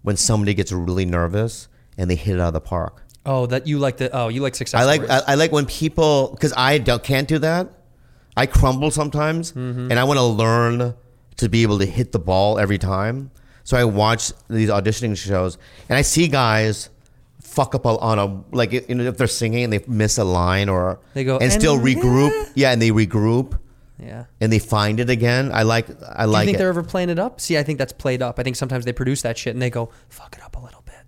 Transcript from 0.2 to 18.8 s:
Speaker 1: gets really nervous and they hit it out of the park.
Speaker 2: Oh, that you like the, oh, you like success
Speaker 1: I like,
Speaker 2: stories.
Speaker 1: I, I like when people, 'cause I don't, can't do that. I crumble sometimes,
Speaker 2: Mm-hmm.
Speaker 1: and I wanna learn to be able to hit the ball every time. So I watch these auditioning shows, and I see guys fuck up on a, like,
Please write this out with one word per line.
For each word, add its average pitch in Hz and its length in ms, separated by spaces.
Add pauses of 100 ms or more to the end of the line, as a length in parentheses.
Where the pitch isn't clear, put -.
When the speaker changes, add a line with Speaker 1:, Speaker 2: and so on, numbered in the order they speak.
Speaker 1:
gets 92 180
really 90 320
nervous 87 640 (300)
and 90 120
they 87 60
hit 92 200
it 90 40
out 87 80
of 82 60
the 80 60
park. - 420 (220)
Speaker 2:
Oh, 131 220
that 131 220
you 147 100
like 135 200
the, 131 180
oh, 120 120
you 117 120
like 135 160
success 120 240
Speaker 1:
I 123 40
like, 143 200
Speaker 2:
stories. 131 220
Speaker 1:
I, 143 60
I - 40
like 160 160
when 147 140
people, 151 760
'cause 147 160
I 131 220
don't, 120 240
can't 135 260
do 156 120
that. 170 320 (640)
I 127 100
crumble 135 440
sometimes, 156 600
Speaker 2:
Mm-hmm. 127 400
Speaker 1:
and 120 80
I 127 40
wanna 135 220
learn 117 680 (420)
to 120 140
be 113 120
able 104 180
to 98 60
hit 117 260
the 117 60
ball 95 400
every 101 200
time. 104 520 (320)
So - 140
I 123 80
watch 107 480 (180)
these 110 200
auditioning 104 460
shows, 92 400 (320)
and 123 100
I 143 40
see 160 260
guys 110 600 (540)
fuck - 320
up 127 120
on 113 320
a, 101 240 (140)
like, 117 160 (160)